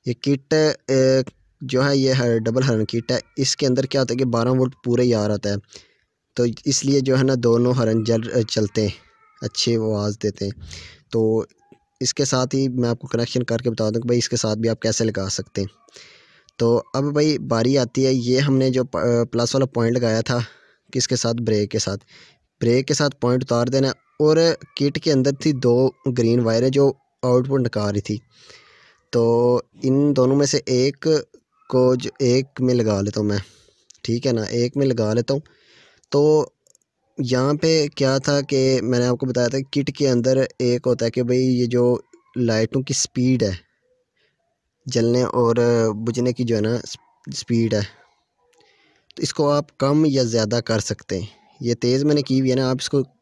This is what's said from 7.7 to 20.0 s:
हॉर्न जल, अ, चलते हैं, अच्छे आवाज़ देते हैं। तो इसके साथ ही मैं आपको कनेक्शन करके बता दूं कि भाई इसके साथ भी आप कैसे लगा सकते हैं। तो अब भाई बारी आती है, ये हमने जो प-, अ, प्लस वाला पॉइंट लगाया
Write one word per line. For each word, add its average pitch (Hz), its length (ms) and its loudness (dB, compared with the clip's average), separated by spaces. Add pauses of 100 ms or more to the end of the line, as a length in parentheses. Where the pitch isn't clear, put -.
हॉर्न 113 280 0
जल, 113 180 0
अ, 117 200 -2
चलते 107 440 -2
हैं, 95 80 -4 (480)
अच्छे 117 340 -2
आवाज़ 107 460 -2
देते 101 220 -4
हैं। 98 80 -6 (600)
तो 110 340 0 (540)
इसके 135 240 -2
साथ 127 300 -2
ही 135 140 2
मैं 123 200 -2
आपको 117 200 -6
कनेक्शन 117 360 -2
करके 117 260 -2
बता 107 200 -2
दूं 113 100 -2
कि 120 80 -6
भाई 120 100 2
इसके 120 180 -2
साथ 107 200 -2
भी 113 120 -2
आप 113 140 -2
कैसे 113 220 0
लगा 98 260 -2
सकते - 300 -6
हैं। 95 80 -4 (920)
तो 117 160 2 (220)
अब 143 160 -2
भाई 147 260 2 (100)
बारी 117 300 2
आती 131 260 0
है, 131 80 2
ये 127 280 2
हमने 131 300 2
जो 127 140 0
प-, 117 120 -8
अ, 117 300 2
प्लस 117 280 -2
वाला 135 140 2
पॉइंट 117 280 0
लगाया 117 260 0